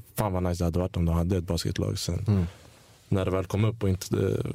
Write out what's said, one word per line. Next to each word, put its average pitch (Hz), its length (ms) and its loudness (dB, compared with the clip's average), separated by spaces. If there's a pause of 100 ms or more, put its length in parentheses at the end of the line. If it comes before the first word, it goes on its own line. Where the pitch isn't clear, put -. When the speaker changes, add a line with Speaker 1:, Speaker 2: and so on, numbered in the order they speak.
(140)
Speaker 1:
fan 104 180 0
vad 90 100 0
nice 87 160 0
det 87 80 0
hade 85 120 0
varit 90 180 -2
om 90 80 2
de 82 100 4
hade 85 220 2
ett 85 80 0
basketlag. 95 540 -2
Sen 92 300 -4
Speaker 2:
Mm. 98 160 4 (640)
Speaker 1:
när 95 160 2
det 92 60 0
väl 95 140 0
kom 101 200 0
upp 110 180 0
och 98 60 2
inte, 95 500 0 (160)